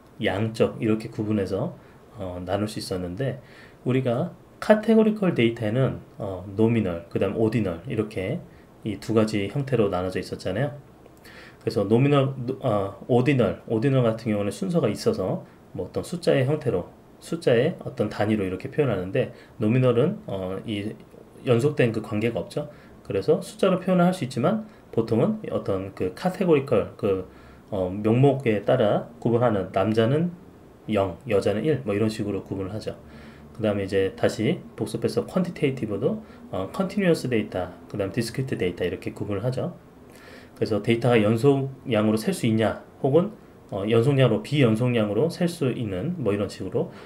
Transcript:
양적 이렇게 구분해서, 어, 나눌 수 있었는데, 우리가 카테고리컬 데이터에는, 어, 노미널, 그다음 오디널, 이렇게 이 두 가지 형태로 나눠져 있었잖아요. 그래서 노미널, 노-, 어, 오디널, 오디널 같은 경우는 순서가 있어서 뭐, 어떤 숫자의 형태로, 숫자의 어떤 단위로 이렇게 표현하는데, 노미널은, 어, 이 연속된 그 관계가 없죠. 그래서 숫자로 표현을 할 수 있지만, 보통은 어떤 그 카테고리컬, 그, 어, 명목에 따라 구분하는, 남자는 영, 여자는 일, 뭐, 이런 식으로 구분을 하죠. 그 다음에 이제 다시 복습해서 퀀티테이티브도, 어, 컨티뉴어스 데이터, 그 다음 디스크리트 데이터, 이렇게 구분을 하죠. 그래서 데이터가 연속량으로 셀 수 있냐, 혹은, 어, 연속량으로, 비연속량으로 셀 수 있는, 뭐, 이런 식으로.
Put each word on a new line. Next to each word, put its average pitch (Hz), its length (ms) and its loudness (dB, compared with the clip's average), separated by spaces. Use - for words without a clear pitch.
양적 107 580 0
이렇게 110 260 0
구분해서, 104 680 -2
어, 90 280 -8
나눌 101 220 -2
수 107 120 -10
있었는데, 98 600 -6
우리가 131 480 0
카테고리컬 214 760 4
데이터에는, 113 680 0
어, 95 380 -8
노미널, 104 540 2
그다음 104 260 -2
오디널, 107 500 0
이렇게 107 540 -4
이 101 160 -6
두 - 140 -4
가지 107 340 2
형태로 123 400 0
나눠져 92 320 -2
있었잖아요. 101 520 -4
그래서 - 240 -2
노미널, 135 500 4
노-, - 160 -6
어, 101 460 -2
오디널, 123 580 2
오디널 127 380 2
같은 110 260 0
경우는 101 220 -2
순서가 170 360 0
있어서 101 560 -2
뭐, 92 160 -6
어떤 165 160 -6
숫자의 147 420 0
형태로, 135 420 -2
숫자의 151 600 0
어떤 - 280 -4
단위로 107 360 0
이렇게 92 260 -6
표현하는데, 110 600 0
노미널은, 127 680 2
어, 95 400 -6
이 104 280 -6
연속된 127 460 2
그 107 100 -4
관계가 107 380 -2
없죠. 131 320 -6
그래서 - 400 0
숫자로 180 380 0
표현을 180 240 4
할 175 100 4
수 - 80 -6
있지만, 135 460 -2
보통은 117 480 0
어떤 98 460 -4
그 92 180 -4
카테고리컬, 143 840 2
그, 95 320 -2
어, 92 200 -2
명목에 113 720 2
따라 120 440 2
구분하는, 113 540 2
남자는 113 580 2
영, 95 260 0
여자는 104 360 2
일, 113 200 0
뭐, 104 100 0
이런 110 140 2
식으로 101 360 -4
구분을 95 300 -6
하죠. 98 220 -8
그 113 60 -6
다음에 101 220 0
이제 95 320 2
다시 - 440 0
복습해서 113 500 -2
퀀티테이티브도, 139 960 -2
어, 95 240 -4
컨티뉴어스 180 560 0
데이터, 98 420 -2
그 - 80 -10
다음 98 160 -2
디스크리트 123 460 -4
데이터, 90 260 -2
이렇게 90 280 -4
구분을 101 320 -6
하죠. 131 300 -4
그래서 107 280 -2
데이터가 117 400 4
연속량으로 113 960 2
셀 139 160 -2
수 - 120 -2
있냐, 110 380 2
혹은, 160 300 4
어, 98 180 -4
연속량으로, 117 540 4
비연속량으로 120 880 2
셀 175 180 0
수 139 220 -2
있는, 113 480 -4
뭐, 104 160 0
이런 104 160 -2
식으로. - 420 -4